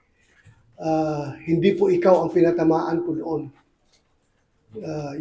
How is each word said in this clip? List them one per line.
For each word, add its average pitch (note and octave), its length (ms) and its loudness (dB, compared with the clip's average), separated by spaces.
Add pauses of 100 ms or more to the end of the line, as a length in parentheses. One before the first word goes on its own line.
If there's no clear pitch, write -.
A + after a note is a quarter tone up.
(840)
ah, D#3 640 -2
hindi E3 320 2
po G3 80 2
ikaw F3 400 4
ang D#3+ 80 -4
pinatamaan E3 720 2
ko D#3+ 80 -2
noon. D#3 280 -6 (1400)
Ah, D3+ 380 -8